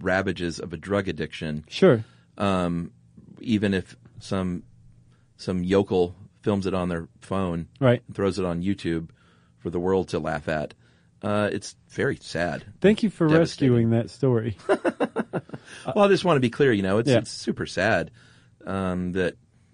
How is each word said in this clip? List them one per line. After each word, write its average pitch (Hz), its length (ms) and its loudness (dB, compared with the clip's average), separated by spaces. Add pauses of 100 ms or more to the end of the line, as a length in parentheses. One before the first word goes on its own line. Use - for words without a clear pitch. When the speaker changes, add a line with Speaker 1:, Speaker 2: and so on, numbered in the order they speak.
Speaker 1:
ravages 90 600 -2
of 82 140 -10
a - 20 -8
drug 92 320 -2
addiction. 78 600 -8
Speaker 2:
Sure. 127 360 4 (320)
Speaker 1:
Um, 87 560 -2 (480)
even 104 320 0
if 92 240 -4 (220)
some, 92 460 -4 (760)
some 92 260 -4
yokel 92 500 2 (280)
films 98 240 0
it 90 80 -2
on 90 140 -2
their 82 200 -6 (120)
phone 87 480 -4 (120)
Speaker 2:
Right. 123 260 4
Speaker 1:
and - 100 -16
throws 98 220 2
it 92 60 -2
on 85 180 -2
YouTube 85 460 -2 (500)
for 90 120 -8
the 85 80 -4
world 92 300 0
to 85 100 -4
laugh 78 300 -4
at. 76 260 -4 (480)
Uh, 104 300 0
it's - 240 -8 (120)
very 113 280 -2
sad. 80 480 -6 (160)
Speaker 2:
Thank 208 240 4
you 196 60 0
for 165 180 0
Speaker 1:
Devastating. 156 440 2
Speaker 2:
rescuing 117 180 4
that 113 200 0
story. 120 520 0
Speaker 1:
<laughs> - 40 -20 (1300)
Well, 208 100 4
I 202 40 6
just 190 160 4
wanna 160 160 4
be 123 100 2
clear, 135 220 4
you 101 100 2
know, 95 160 2
it's, 127 100 0
Speaker 2:
Yeah. 120 100 6
Speaker 1:
it's 110 120 -2
super - 360 -6
sad, 90 440 0 (560)
um, 92 460 -4
that 90 240 -2 (380)